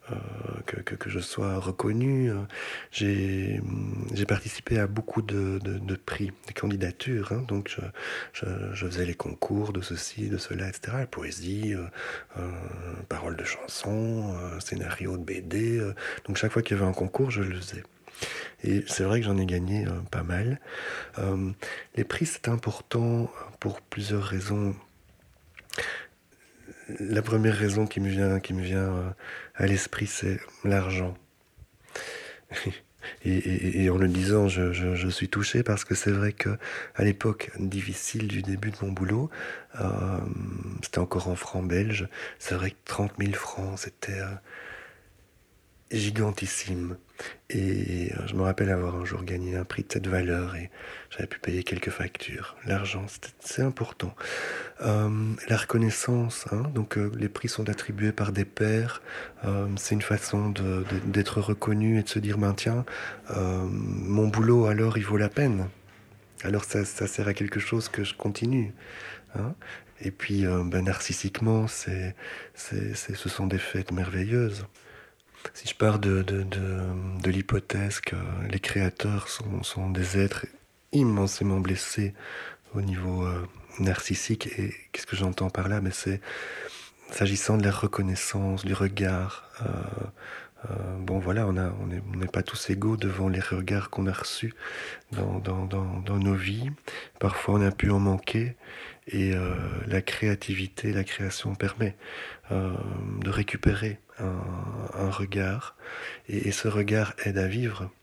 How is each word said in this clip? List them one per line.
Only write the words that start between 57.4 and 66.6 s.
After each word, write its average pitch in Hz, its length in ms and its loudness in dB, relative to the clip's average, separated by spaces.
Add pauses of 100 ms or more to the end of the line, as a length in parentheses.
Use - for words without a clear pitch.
sont 107 200 -2
attribués 104 440 0
par 101 180 0
des 98 140 2
pairs. 110 580 2 (400)
Euh, 98 320 2
c'est - 180 0
une 104 80 4
façon 104 480 2
de, 95 400 0
de, 95 160 0
d'être 104 360 2
reconnu 107 580 4
et 101 40 2
de - 60 -4
se - 80 0
dire, 101 220 2
ben 101 140 4
tiens, 117 320 2 (460)
euh, 92 380 2
mon 101 600 2
boulot, 113 360 8
alors, 110 320 4
il 101 80 0
vaut 104 120 2
la 104 120 4
peine. 107 380 4 (760)
Alors 101 200 2